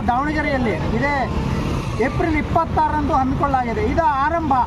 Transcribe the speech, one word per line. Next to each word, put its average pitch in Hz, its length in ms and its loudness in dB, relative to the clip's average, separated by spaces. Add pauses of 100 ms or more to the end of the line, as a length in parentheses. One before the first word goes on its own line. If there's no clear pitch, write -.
ದಾವಣಗೆರೆಯಲ್ಲಿ 269 680 0
ಇದೇ 254 560 0 (720)
ಏಪ್ರಿಲ್ 330 320 0
ಇಪ್ಪತ್ತಾರರಂದು 302 800 0
ಹಮ್ಮಿಕೊಳ್ಳಲಾಗಿದೆ. 262 680 0
ಇದು 285 180 2
ಆರಂಭ. 302 500 2 (140)